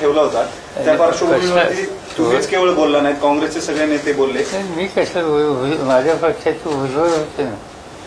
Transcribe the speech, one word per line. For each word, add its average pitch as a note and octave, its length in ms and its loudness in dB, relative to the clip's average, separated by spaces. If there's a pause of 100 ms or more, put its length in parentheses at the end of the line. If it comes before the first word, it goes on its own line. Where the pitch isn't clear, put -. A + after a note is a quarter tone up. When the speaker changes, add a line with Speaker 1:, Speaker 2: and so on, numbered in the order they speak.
Speaker 1:
ठेवला D3+ 200 4
होता A#2 220 2
त्या - 460 -4
Speaker 2:
आणि - 100 4
Speaker 1:
पार्श्वभूमीवरती F3 760 2
Speaker 2:
प्रश्न - 440 -6
Speaker 1:
तुम्हीच A#2+ 300 2
केवळ F3+ 220 2
बोलला D3+ 300 2
नाहीत, C#3+ 160 2
काँग्रेसचे D3+ 440 0
सगळे D3+ 260 -2
नेते D3 260 0
बोलले. C3+ 260 0
Speaker 2:
नाही, F#3 240 -2
मी F3+ 240 -4
कशाला F3 400 -2
बोलू? D3 280 2
भुज-, C#3 260 -2
माझ्या C3+ 340 2
पक्षाचे D#3+ 600 -2
भुजबळ C3+ 320 0
होते D3+ 340 -2
ना, A#2+ 120 -4 (520)